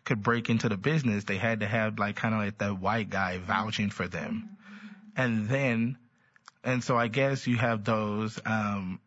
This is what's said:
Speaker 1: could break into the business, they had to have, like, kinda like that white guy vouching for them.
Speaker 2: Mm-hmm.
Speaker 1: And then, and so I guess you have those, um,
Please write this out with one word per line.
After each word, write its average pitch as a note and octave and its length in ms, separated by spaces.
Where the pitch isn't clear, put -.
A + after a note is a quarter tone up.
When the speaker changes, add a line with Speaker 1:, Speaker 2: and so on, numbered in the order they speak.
Speaker 1:
could A2 180
break A#2 260
into A#2 200
the G2+ 80
business, A#2+ 480
they G2 120
had A2+ 220
to G#2 80
have, A2 320
like, G2+ 160
kinda A2+ 220
like G2+ 220
that G2+ 200
white G#2 300
guy F#2+ 300
vouching G2+ 500
for F2+ 180
them. D#2 500
Speaker 2:
Mm-hmm. - 640
Speaker 1:
And A2 280
then, B2+ 480
and B2+ 200
so B2 140
I A#2 120
guess C3+ 360
you A#2+ 120
have A2 260
those, G#2+ 600
um, G2+ 640